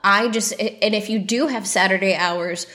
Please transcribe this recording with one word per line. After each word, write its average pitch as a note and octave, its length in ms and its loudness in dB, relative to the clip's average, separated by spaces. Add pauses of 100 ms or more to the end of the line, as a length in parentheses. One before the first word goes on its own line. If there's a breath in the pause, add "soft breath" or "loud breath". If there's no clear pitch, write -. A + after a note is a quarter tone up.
I G#3 260 4
just, A3 300 -2
and G#3+ 360 0
if G#3 120 -4
you A3 120 -2
do A#3 280 0
have A3+ 200 -4
Saturday F#3+ 480 2
hours, F3 600 -2